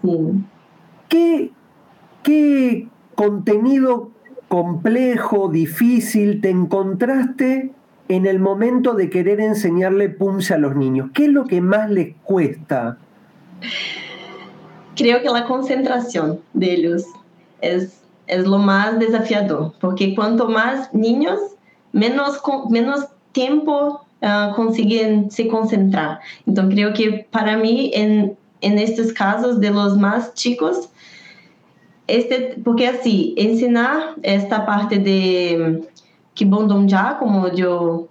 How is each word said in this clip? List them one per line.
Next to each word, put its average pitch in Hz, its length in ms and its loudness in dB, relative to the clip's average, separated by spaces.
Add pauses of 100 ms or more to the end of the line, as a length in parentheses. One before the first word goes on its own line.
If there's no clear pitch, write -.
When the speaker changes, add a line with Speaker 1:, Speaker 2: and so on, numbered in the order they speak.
Speaker 1:
Sí. 190 60 0 (1000)
Speaker 2:
¿Qué, 330 420 2 (720)
qué 285 640 2 (280)
contenido 233 960 2 (360)
complejo, 202 1000 0
difícil, 208 920 2
te 190 80 0
encontraste 240 1200 0 (360)
en 185 200 0
el 190 120 2
momento 233 540 0
de 190 160 0
querer 185 320 0
enseñarle 190 680 0
punce 190 440 -2
a 165 40 2
los 139 180 0
niños? 135 380 0
¿Qué 294 120 2
es 294 60 4
lo 277 140 2
que 180 160 0
más 208 280 2
les 180 340 -2
cuesta? 139 760 -2 (2000)
Speaker 1:
Creo 240 260 2
que 285 80 -2
la 240 160 -2
concentración 247 960 -2 (140)
de 185 200 0
ellos 170 320 0 (560)
es 180 420 -4 (240)
es 185 200 -2
lo 196 100 4
más 202 420 2
desafiador, 208 800 0
porque 190 360 -2
cuanto 226 320 0
más 233 460 -2
niños, 277 460 0 (520)
menos 277 460 0
con-, 269 340 -4
menos 269 340 0 (260)
tiempo, 285 720 0 (200)
ah, 208 340 0
consiguen 220 760 0
se 226 160 -2
concentrar. 196 720 0 (260)
Entonces, 190 300 2
creo 208 180 2
que 214 380 -2
para 214 260 0
mí, 233 360 0
en, 214 440 2 (240)
en 208 180 2
estos 226 340 -2
casos 220 460 0
de 208 120 0
los 202 260 2
más 208 360 0
chicos, 311 560 -2 (1160)
este, 247 560 -2
porque 240 240 2
así, 233 500 0
ensinar 240 840 0
esta 202 440 0
parte 208 340 0
de, 180 840 0
mm, - 140 -18 (380)
Kibon 208 340 2
Donja, 202 520 2
como 196 320 0
yo 175 600 -2